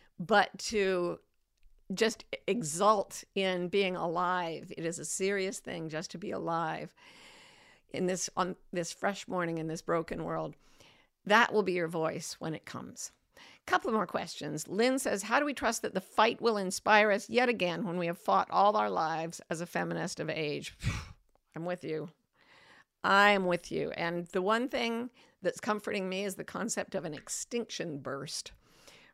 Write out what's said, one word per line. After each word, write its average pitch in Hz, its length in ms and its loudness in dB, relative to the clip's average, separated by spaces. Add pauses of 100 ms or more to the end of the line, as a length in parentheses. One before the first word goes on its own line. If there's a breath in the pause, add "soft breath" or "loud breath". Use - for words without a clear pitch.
(200 soft breath)
but 196 300 4 (100)
to 190 600 0 (720)
just - 320 0 (220)
exult 196 760 2 (120)
in 185 340 0
being 190 260 2
alive. 170 800 -2
It 160 80 -4
is 165 140 -4
a 151 60 -10
serious 190 540 -2
thing 165 300 -8
just 156 220 -6
to 175 60 -10
be 185 140 -8
alive 165 600 -2 (1000 loud breath)
in 185 140 -2
this, 180 300 -2
on 180 200 0 (160)
this 175 200 -4
fresh - 360 -4
morning 170 300 -2
in 160 100 -4
this 160 140 -6
broken 170 420 -2
world. 160 320 -6 (720 soft breath)
That 214 280 6
will 208 100 4
be 185 100 0
your 170 140 0
voice 165 520 -4
when 160 140 -4
it - 120 -10
comes. - 460 -12 (540 loud breath)
Couple 349 260 0
more 208 160 2
questions. 151 600 -6
Lynn 254 320 2
says, 202 240 -2
"How 233 160 4
do 294 60 2
we 285 80 -2
trust 233 300 -2
that - 100 -4
the 185 80 -2
fight - 400 2
will 220 160 2
inspire 208 540 4
us 214 180 0
yet 240 200 4
again 180 360 0
when 175 120 -2
we 170 100 0
have 170 100 -4
fought 190 320 2
all 202 260 6
our 208 140 2
lives 165 600 -2
as 165 120 -4
a 175 60 -6
feminist 170 520 -4
of 156 100 -4
age?" 147 520 -4
<sighs> - 380 -4 (360)
I'm 160 100 -6
with 175 180 -4
you. 156 260 -6 (960 soft breath)
I 202 280 8
am 190 140 4
with 175 260 0
you. 156 200 -2
And 170 360 -4
the 185 140 -2
one 226 280 2
thing 233 400 -2 (320 soft breath)
that's - 180 -2
comforting 208 500 -2
me 190 160 -4
is 185 100 -4
the - 80 -8
concept - 520 -6
of 180 100 -4
an 151 80 -6
extinction - 840 -6
burst. 139 520 -8 (640 loud breath)